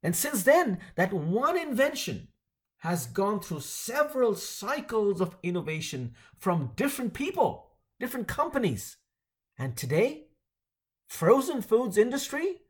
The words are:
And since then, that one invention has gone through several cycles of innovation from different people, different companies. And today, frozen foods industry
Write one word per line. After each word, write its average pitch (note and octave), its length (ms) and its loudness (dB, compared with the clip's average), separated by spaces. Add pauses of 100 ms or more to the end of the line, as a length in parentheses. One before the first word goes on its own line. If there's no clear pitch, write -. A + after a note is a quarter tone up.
And E3+ 140 0
since B3+ 280 -2
then, C#4 360 6 (160)
that F#3+ 180 2
one G3+ 440 2
invention C#4 720 -2 (500)
has E3+ 260 -2
gone G3+ 340 0
through D3+ 220 -6
several C4 720 0
cycles G#3 880 -2
of F3 220 -2
innovation D#3+ 720 -4 (240)
from D#3 380 -2
different B3+ 380 -2
people, - 580 -2 (280)
different B3 280 -6
companies. A#3+ 680 -2 (600)
And B2+ 200 -6
today, G3+ 480 0 (840)
frozen B3+ 540 4
foods A3 360 2
industry C#4 600 2 (120)